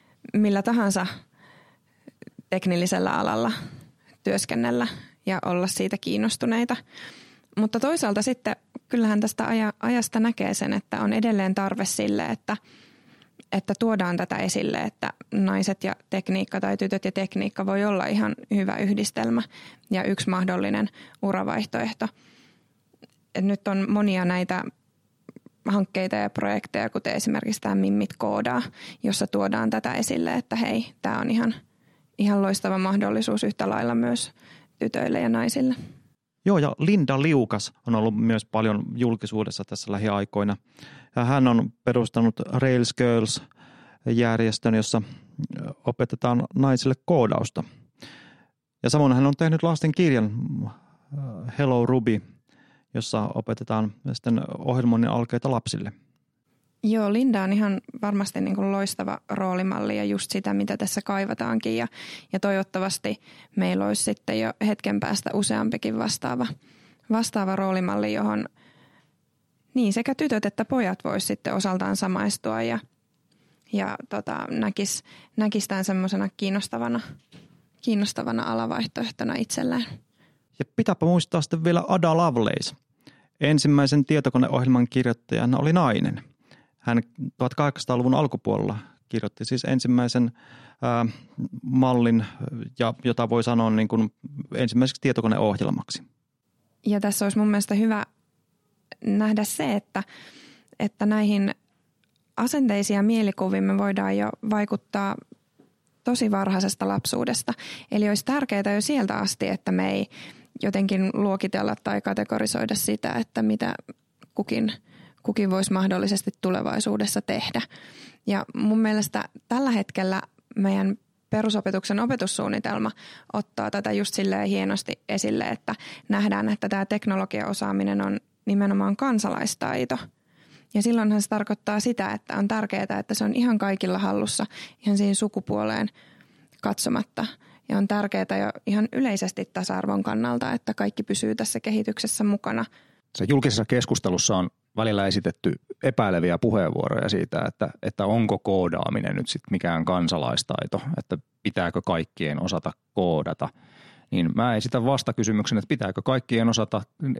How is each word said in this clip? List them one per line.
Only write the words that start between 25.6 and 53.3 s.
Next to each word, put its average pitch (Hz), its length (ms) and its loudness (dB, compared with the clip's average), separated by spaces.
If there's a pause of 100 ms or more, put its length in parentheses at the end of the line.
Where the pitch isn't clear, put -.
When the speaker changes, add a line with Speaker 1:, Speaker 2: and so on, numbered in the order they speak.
Speaker 1:
hankkeita 196 480 0
ja 208 140 0
projekteja, 202 600 -2
kuten - 240 -4
esimerkiksi - 480 -2
tää - 140 -2
Mimmit 196 420 0
koodaa, 113 440 -2 (420)
jossa 202 240 -2
tuodaan 202 420 0
tätä 220 240 -2
esille, - 400 -2
että - 220 -4
hei, 226 300 -2 (160)
tää 208 180 -4
on - 100 -2
ihan, 226 260 2 (600)
ihan 202 240 4
loistava 190 360 0
mahdollisuus 208 640 0
yhtä 208 260 -2
lailla 233 260 0
myös 240 360 0 (480)
tytöille - 400 -2
ja 233 100 0
naisille. 247 460 0 (720)
Speaker 2:
Joo, 196 120 6
ja 143 220 2
Linda 151 420 4
Liukas 135 520 2 (140)
on 117 80 2
ollut 107 220 2
myös 113 280 2
paljon 110 380 0 (120)
julkisuudessa 110 720 -2
tässä - 260 -8
lähiaikoina. 101 640 0 (600)
Ja 120 80 2
hän 131 220 4
on 117 220 4 (140)
perustanut 117 560 2
Rails 127 540 2
Girls-järjestön, 113 1800 0
jossa, 107 260 2 (580)
ö, - 140 -10 (100)
opetetaan 123 600 0 (120)
naisille 131 400 4 (100)
koodausta. 120 580 2 (1200)
Ja 120 60 2
samoin 143 240 6
hän 131 120 6
on 143 120 4
tehnyt 160 260 2
lasten 160 280 2
kirjan, 127 400 4 (320)
ö, 107 80 -6 (840)
Hello 127 280 4
Ruby, 113 360 4 (720)
jossa 113 420 -2